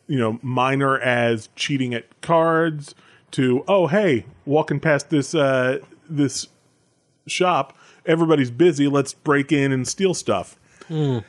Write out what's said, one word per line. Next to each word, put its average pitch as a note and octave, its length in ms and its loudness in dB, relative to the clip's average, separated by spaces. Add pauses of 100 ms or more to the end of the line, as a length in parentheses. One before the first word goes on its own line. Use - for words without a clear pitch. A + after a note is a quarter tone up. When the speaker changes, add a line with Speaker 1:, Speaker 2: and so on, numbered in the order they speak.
Speaker 1:
you C#3+ 120 -4
know, A2+ 220 -2
minor C3+ 580 0
as A#2 560 -2
cheating C3 380 -4
at - 280 -10
cards E3 720 0 (380)
to, B2+ 360 0
"Oh, F#3 200 2
hey, D3+ 380 0 (200)
walking D3+ 340 0
past D3 300 0
this, D3 240 0
uh, C3+ 460 0 (300)
this C#3+ 380 -2 (800)
shop, F3 520 -2 (280)
everybody's D#3+ 460 2
busy, C#3+ 360 4
let's C#3 260 0
break C#3 380 0
in C#3 200 2
and B2+ 160 -2
steal F#3+ 260 0
stuff." G2 440 -4 (300)
Speaker 2:
Hmm. C#3+ 420 -2